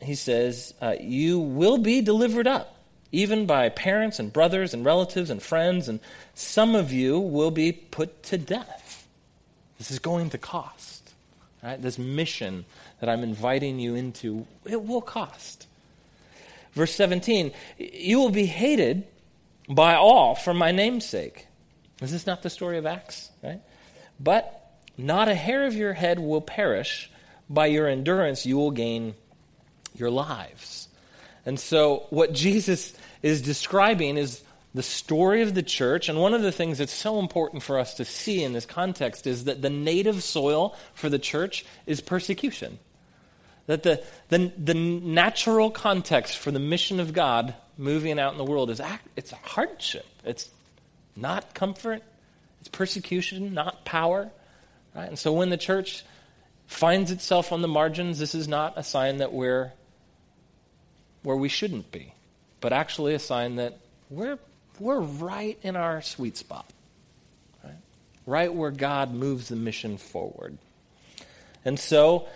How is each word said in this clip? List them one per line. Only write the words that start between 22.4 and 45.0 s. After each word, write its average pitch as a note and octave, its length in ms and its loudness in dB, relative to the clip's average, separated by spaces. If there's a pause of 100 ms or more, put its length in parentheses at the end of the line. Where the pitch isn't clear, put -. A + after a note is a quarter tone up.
the F3 60 -4
story F3 280 -6
of D#3 80 -4
Acts, - 460 -8 (120)
right? F3 160 -10 (600)
"But F3 520 0 (240)
not E3 320 2
a G#3 80 2
hair A#3 300 0
of A#3+ 100 -2
your G#3 180 -2
head F3 260 0
will D#3 220 0
perish. - 720 -4 (380)
By D3+ 160 4
your D3+ 220 4
endurance, C#3+ 580 0
you C3 120 2
will D3 140 2
gain A#2 440 -4 (800)
your A#2+ 160 -2
lives." B2 760 -6 (560)
And C3 160 -4
so D3+ 520 4
what D#3 220 4
Jesus F#3 600 2 (300)
is D3+ 180 2
describing D#3+ 760 2
is C3+ 260 -4 (320)
the C3 80 -4
story F#3 580 2
of G#3 140 2
the F3+ 80 2
church. C#3+ 440 0
And D#3 140 0
one G3+ 140 4
of A3+ 80 2
the F#3+ 80 2
things E3 260 -2
that's C#3 160 -2
so G#3+ 240 -2
important D#3+ 460 -2
for C#3 160 0
us B2 160 -4
to B2 100 -6
see F#3+ 380 -2
in B2+ 100 -2
this A#2 140 -6
context F3 580 -4
is B2 200 -4
that C#3 180 -2
the C#3 80 0
native F3 520 0
soil D3+ 520 2 (180)
for - 160 -4
the C#3+ 100 2
church E3 460 -4 (220)
is D3+ 120 -2
persecution. - 800 -4 (880)
That D#3 180 0
the, E3 200 4 (260)
the, F3+ 280 4
the E3 160 0
natural F3 960 2